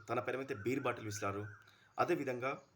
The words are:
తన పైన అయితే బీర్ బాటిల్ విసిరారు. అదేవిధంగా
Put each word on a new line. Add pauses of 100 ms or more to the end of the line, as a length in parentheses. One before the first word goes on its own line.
తన
పైన
అయితే
బీర్
బాటిల్
విసిరారు. (520)
అదేవిధంగా (140)